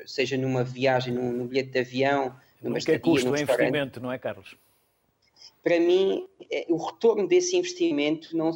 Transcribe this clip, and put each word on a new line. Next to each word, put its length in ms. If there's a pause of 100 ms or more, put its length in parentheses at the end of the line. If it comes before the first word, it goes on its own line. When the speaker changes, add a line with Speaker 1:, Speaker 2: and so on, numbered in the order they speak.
Speaker 1:
seja 320
numa 260
viagem, 500
num, 180
num 160
bilhete 240
de 80
avião, 560 (260)
numa 160
Speaker 2:
Nunca 140
é 40
Speaker 1:
estadia, 60
Speaker 2:
custo, 260
Speaker 1:
num 80
Speaker 2:
é 40
Speaker 1:
restaurante. 300
Speaker 2:
investimento, 320
não 100
é, 80
Carlos? 360 (1080)
Speaker 1:
Para 160
mim, 480 (240)
é, 180
o 80
retorno 500
desse 300
investimento 800
não, 180